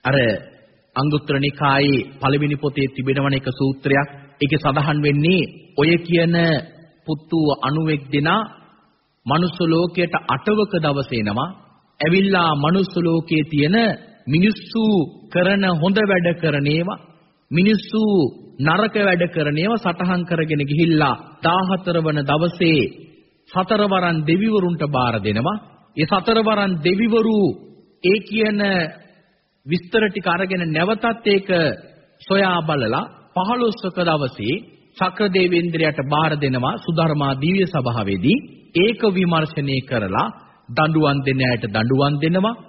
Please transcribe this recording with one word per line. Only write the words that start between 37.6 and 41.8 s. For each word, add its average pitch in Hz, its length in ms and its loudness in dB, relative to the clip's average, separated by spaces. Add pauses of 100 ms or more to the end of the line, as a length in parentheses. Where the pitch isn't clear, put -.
සභාවේදී. 117 720 0 (360)
ඒක 202 280 2 (100)
විමර්ශනය 156 680 -2
කරලා 110 460 -2 (420)
දඬුවම් 151 520 2
දෙන 131 200 0
අයට 123 220 0
දඬුවම් 127 540 0